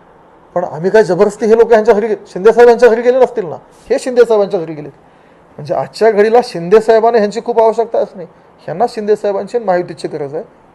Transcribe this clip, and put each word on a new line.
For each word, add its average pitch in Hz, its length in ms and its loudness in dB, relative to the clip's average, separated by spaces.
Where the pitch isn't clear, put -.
पण 180 100 -2
आम्ही 165 260 -6
काय 214 140 4
जबरदस्ती 202 420 -2
हे 220 120 2
लोक 226 140 4
यांच्या 220 220 4
घरी 208 120 0
गे-, 208 200 -6
शिंदे 196 260 2
साहेब 240 160 6
यांच्या 233 200 4
घरी 226 140 2
गेले 254 180 2
नसतील 226 260 0
ना, 139 100 -10
हे 262 80 0
शिंदे 247 260 2
साहेबांच्या 202 360 0
घरी 160 140 -10
गेले. 147 140 -14
म्हणजे - 840 -14
आजच्या 143 360 -2
घडीला 214 340 2
शिंदे 180 360 0
साहेबांना 226 380 2
ह्यांची 208 260 -2
खूप 226 160 -2
आवश्यकता 220 380 0
असं 208 180 -6
नाही, 170 120 -16
ह्यांना 170 240 -4
शिंदे 208 280 -2
साहेबांची 202 400 -6
आणि 226 100 -4
महायुतीची 175 420 -4
गरज 147 260 -10
आहे 196 100 -10